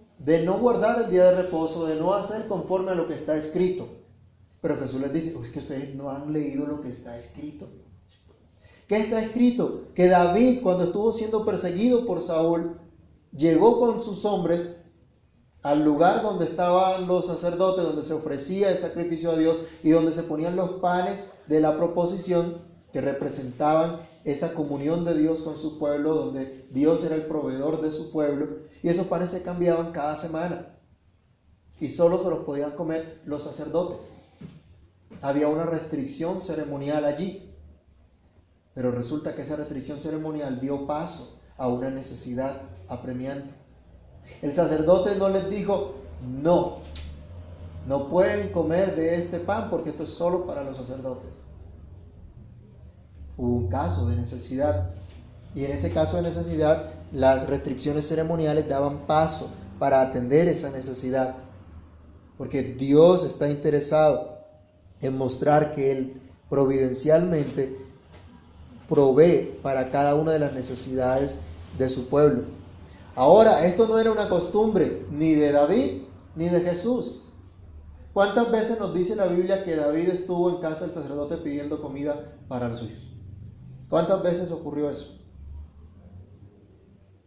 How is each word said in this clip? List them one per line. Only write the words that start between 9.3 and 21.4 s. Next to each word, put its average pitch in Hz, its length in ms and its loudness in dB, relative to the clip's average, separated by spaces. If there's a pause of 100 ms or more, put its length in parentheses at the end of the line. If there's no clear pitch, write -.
Que 180 120 8
David, 185 540 6
cuando 180 220 2
estuvo 208 280 2
siendo 214 340 -2
perseguido 190 600 2
por 170 160 -2
Saúl, 165 560 0 (540)
llegó 165 480 6
con 233 220 2
sus 196 240 -6
hombres 175 500 -2 (880)
al 147 200 2
lugar 165 380 4
donde 196 240 -2
estaban 185 600 2
los 180 200 0
sacerdotes, 175 580 0
donde 151 180 -2
se 160 100 -6
ofrecía 180 560 -2
el 180 80 2
sacrificio 165 540 -4
a 160 60 0
Dios 160 220 2 (220)
y 156 100 4
donde 160 200 6
se 165 120 -4
ponían 160 320 -4
los 180 180 -2
panes 180 580 -2 (160)